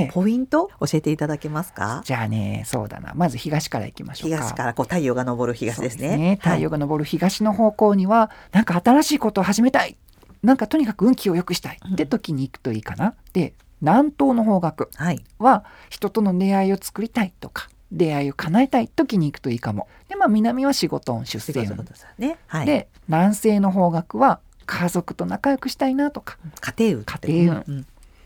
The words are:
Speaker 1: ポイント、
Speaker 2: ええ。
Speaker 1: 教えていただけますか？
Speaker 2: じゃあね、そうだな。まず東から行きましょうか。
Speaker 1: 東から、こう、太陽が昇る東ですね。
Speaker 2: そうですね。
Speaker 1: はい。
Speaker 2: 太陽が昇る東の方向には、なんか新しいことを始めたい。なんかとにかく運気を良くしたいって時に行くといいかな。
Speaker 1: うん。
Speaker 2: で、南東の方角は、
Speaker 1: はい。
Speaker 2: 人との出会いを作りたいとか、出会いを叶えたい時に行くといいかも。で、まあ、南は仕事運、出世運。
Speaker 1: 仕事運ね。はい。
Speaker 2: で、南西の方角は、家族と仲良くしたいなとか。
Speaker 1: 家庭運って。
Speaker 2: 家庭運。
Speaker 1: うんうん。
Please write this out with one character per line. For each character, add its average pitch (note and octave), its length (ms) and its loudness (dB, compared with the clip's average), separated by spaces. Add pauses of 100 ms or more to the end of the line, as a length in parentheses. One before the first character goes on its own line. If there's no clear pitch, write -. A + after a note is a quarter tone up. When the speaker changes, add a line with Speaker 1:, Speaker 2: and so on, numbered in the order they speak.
(120)
Speaker 1:
ポ F#3 160 0
イ A3+ 80 2
ン C4 120 -2
ト、 E4+ 220 0
Speaker 2:
え - 140 -20
え。 C#3+ 40 0
Speaker 1:
教 D#3+ 100 0
え - 40 0
て D3+ 120 0
い - 20 -2
た D3 120 -2
だ D3+ 100 -4
け D3+ 100 -10
ま D3+ 160 -4
す - 80 -14
か？ A#2 320 -6
Speaker 2:
じ C3+ 100 -4
ゃ A#2 100 -2
あ A2 40 -2
ね、 G#2+ 380 -4
そ A#2 180 -4
う G#2 60 -8
だ - 100 -14
な。 - 160 -14
ま E3 140 2
ず A#2+ 80 -6
東 D3+ 320 -4
か B2+ 100 -6
ら G#2 60 -6
行 A#2+ 100 -14
き - 80 -16
ま C3 120 -14
し - 100 -12
ょ - 20 -6
う D#3 40 -2
か。 D#3+ 40 -2
Speaker 1:
東 A#2 180 -4
か B2 120 -4
ら、 A#2+ 80 -2
こ B2+ 100 -2
う、 - 20 -4
太 F3+ 120 -2
陽 C3+ 160 0
が B2+ 100 -2
昇 B2 220 -2
る A#2+ 80 0
東 A2+ 260 -6
で B2 100 -4
す A#2 80 -10
ね。 - 40 -10
Speaker 2:
そ C3 60 -4
う - 20 -2
で D3 60 0
す D3 40 0
ね。 E3 80 2
Speaker 1:
は G3 60 4
い。 G3+ 40 0 (180)
Speaker 2:
太 D#3 80 0
陽 D#3 60 -2
が D#3 80 -2
昇 D3 200 -2
る D3+ 80 -2
東 - 400 -2
の G#3+ 80 2
方 G#3+ 180 4
向 G#3+ 240 4
に F#3+ 100 2
は、 A3 260 4 (200)
な G#3+ 120 4
ん - 20 -6
か F3 180 0
新 C#4 200 6
し - 100 -4
い D4 60 2
こ G#3+ 120 0
と G3+ 80 -2
を F#3 60 2
始 G#3+ 160 2
め B3+ 100 4
た - 140 2
い。 D#3 100 -10 (480)
な B3 120 6
ん - 20 4
か G#3+ 100 -2
と D#4 100 0
に D4+ 80 4
か G#3 80 -2
く F#3 120 0
運 B3+ 100 6
気 - 140 0
を E3+ 80 2
良 F3 80 0
く - 80 -6
し - 80 -4
た - 100 -6
い - 80 -18 (100)
っ F#3+ 60 -2
て D3+ 100 0
時 D#3+ 280 -4
に C3+ 120 -2
行 C3+ 60 -8
く - 80 -20
と B2 140 -4
い A2 60 -4
い G#2+ 40 -8
か - 140 -10
な。 C#3+ 80 0
Speaker 1:
う A3+ 60 0
ん。 - 20 -8 (180)
Speaker 2:
で、 - 220 0 (260)
南 B3 320 4
東 C#4 240 2
の A#3 80 2
方 G#3 160 2
角 D#3 380 -4
は、 D3 80 -6
Speaker 1:
は G#3 560 2
い。 - 40 -16 (240)
Speaker 2:
人 - 200 -6
と G#3+ 120 -2
の F#3+ 160 2
出 G3 160 2
会 F#3+ 140 2
い G3 60 2
を F#3+ 80 0
作 - 200 -10
り A3+ 60 -4
た A3+ 160 -4
い F#3 160 -4
と - 80 -14
か、 - 220 -12 (240)
出 D#3+ 200 2
会 C#3+ 120 0
い C#3 60 -2
を - 20 -10
叶 F#3 300 2
え C4+ 40 2
た A#3 140 2
い A3+ 80 -4
時 C4+ 280 0
に D3+ 140 2
行 - 40 -10
く - 40 -20
と C#3 100 -6
い A#2 60 0
い A#2 60 -4
か A2 100 -4
も。 G#2 160 -6 (220)
で、 G4 80 -8
ま G4 80 4
あ、 - 20 6
南 A#3 380 2
は C#4 80 2
仕 F3+ 160 0
事 C3+ 240 -4
運、 B2 120 -6
出 - 140 -8
世 C3+ 180 -6
運。 A#2 80 -2
Speaker 1:
仕 G2+ 120 -4
事 - 40 -10 (380)
運 A#3 80 -2
ね。 E4 100 -6 (100)
は D#3 160 -4
い。 - 20 -2
Speaker 2:
で、 C#4+ 240 0 (180)
南 F3 280 4
西 G#3 260 2
の G3 100 2
方 F#3 180 2
角 E3+ 300 -4
は、 C4 220 2 (300)
家 F3 160 -2
族 F3 280 -4
と F3 100 -6
仲 G3 240 -2
良 C4+ 80 2
く C4+ 120 -10
し - 60 -8
た C#4 120 -2
い C4 80 0
な C#4+ 160 0
と - 100 -12
か。 - 160 -18 (240)
Speaker 1:
家 A3+ 300 0
庭 C3+ 60 -2
運 G#2 40 -8
っ - 20 -14 (160)
て。 - 80 -8
Speaker 2:
家 D#3+ 180 2
庭 E3 100 4
運。 G#2 120 -6
Speaker 1:
う D3 40 -10
ん - 60 -6
う - 20 -8
ん。 C3 60 -12 (400)